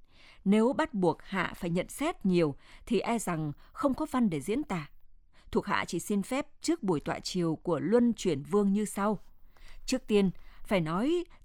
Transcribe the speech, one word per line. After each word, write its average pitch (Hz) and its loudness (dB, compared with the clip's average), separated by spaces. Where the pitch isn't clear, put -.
Nếu 220 4
bắt 226 -2
buộc 180 2
hạ 185 -4
phải 175 -4
nhận 175 -2
xét - -4
nhiều 170 4
thì 220 0
e - -2
rằng 156 -4
không 269 0
có 302 -4
văn 240 2
để 151 -2
diễn 214 -2
tả. 170 -6
Thuộc - 0
hạ 123 0
chỉ 170 -4
xin 202 0
phép 262 -4
trước 330 -2
buổi 175 2
tọa - -6
chiều 165 -2
của 165 -2
Luân 233 4
Chuyển 151 -2
Vương 196 2
như 208 2
sau. 202 -2
Trước 254 -2
tiên, 202 4
phải 196 2
nói 233 0